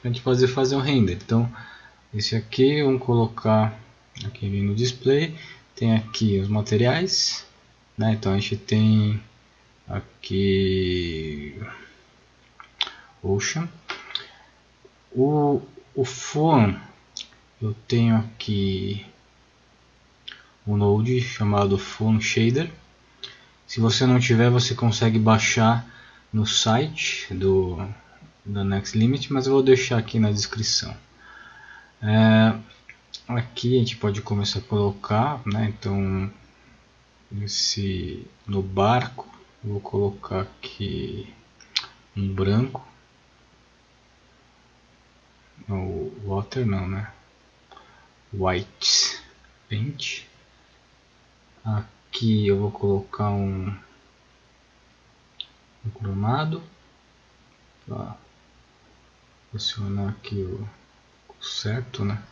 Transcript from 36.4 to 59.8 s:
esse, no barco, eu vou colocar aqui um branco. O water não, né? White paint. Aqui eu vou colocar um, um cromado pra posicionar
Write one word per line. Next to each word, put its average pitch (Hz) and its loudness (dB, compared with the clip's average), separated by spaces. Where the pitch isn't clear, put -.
esse, 95 -4
no 98 -2
barco, 101 0
eu 104 -6
vou 101 -6
colocar 98 -4
aqui - -10
um 98 -2
branco. 101 0
O 95 -6
water 101 -4
não, 95 -2
né? 98 -8
White - -2
paint. 127 -6
Aqui 107 0
eu 98 4
vou 101 0
colocar 101 -2
um, 98 -2
um 110 -6
cromado 117 -4
pra - -12
posicionar 101 -4